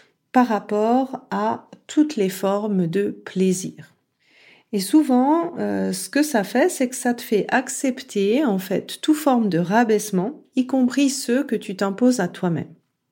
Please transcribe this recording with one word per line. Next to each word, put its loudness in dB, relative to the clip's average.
par 4
rapport 0
à -4
toutes 2
les 2
formes 0
de -2
plaisir. -2
Et -2
souvent, 2
euh, -2
ce -8
que 2
ça -2
fait, 2
c'est -2
que -8
ça -2
te -12
fait 0
accepter, 0
en 0
fait, -6
toute 2
forme 2
de 0
rabaissement, 0
y 0
compris 2
ceux -2
que -2
tu -8
t'imposes 2
à 0
toi-même. -4